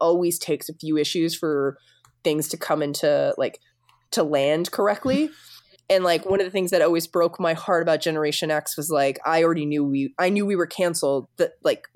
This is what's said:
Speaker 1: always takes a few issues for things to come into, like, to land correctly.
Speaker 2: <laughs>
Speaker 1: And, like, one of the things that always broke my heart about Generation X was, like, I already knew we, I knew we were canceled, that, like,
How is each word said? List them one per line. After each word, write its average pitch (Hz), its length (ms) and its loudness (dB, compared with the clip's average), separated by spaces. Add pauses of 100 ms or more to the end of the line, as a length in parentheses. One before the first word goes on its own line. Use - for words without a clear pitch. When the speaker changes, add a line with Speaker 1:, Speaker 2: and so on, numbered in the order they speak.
Speaker 1:
always 170 380 2
takes - 320 -4
a 156 40 -12
few 156 220 -4
issues 160 400 0
for 139 400 -2 (480)
things 156 240 0
to - 80 -6
come 151 260 -2
into, 143 540 0
like, - 240 -4 (520)
to 220 100 0
land 151 480 0
correctly. 262 640 0
Speaker 2:
<laughs> - 60 -20 (480)
Speaker 1:
And, 190 140 4
like, 170 260 2
one 196 120 2
of 190 40 2
the 185 60 -6
things 185 220 -2
that 175 100 4
always 165 240 2
broke 170 320 0
my 170 160 0
heart 170 260 0
about 160 200 0
Generation 156 500 -2
X 151 260 -2
was, 151 140 -6
like, 139 340 0
I 165 200 4
already 165 220 2
knew 147 180 0
we, 139 340 -2
I 185 120 2
knew 202 140 0
we 202 120 0
were 175 100 0
canceled, 165 680 -2
that, - 160 0 (100)
like, - 340 0